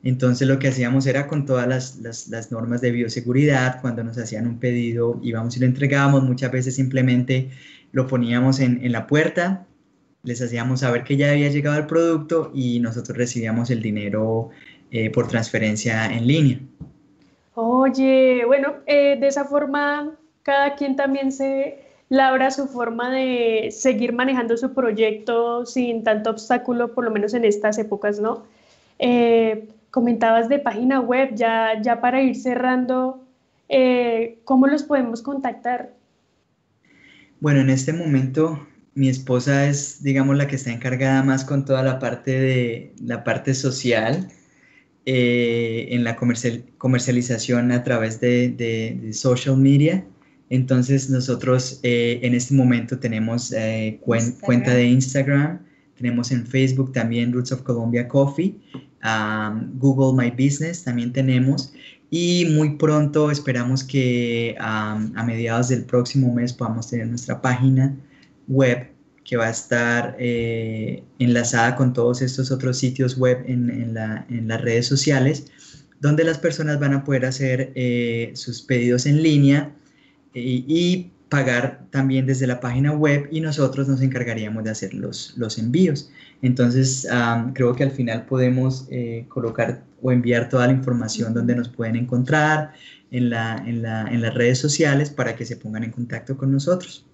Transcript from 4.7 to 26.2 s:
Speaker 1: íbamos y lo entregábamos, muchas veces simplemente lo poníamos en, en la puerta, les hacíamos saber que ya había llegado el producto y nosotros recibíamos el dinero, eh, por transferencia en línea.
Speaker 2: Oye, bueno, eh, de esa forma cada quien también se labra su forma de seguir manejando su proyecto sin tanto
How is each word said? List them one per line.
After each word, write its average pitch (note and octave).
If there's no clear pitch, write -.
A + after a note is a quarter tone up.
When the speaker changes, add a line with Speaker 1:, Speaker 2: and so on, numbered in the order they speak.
Speaker 1:
íbamos A#2
y B2
lo B2+
entregábamos, C#3
muchas B2+
veces B2+
simplemente C3
lo C3
poníamos B2+
en, B2
en B2
la A2+
puerta, E3+
les A#2+
hacíamos A#2+
saber A#2+
que C#3
ya C#3+
había D3
llegado D3
el D3+
producto D#3+
y B2
nosotros A#2
recibíamos A#2
el A#2
dinero, G#2+
eh, A2
por A#2+
transferencia A2
en A#2
línea. C#3+
Speaker 2:
Oye, C4
bueno, C#4
eh, C#4+
de C#4
esa C#4
forma D4
cada C#4
quien C#4
también C4+
se C4+
labra C4
su C4+
forma A#3+
de A#3+
seguir A#3
manejando B3
su C4
proyecto A#3
sin A#3+
tanto G#3+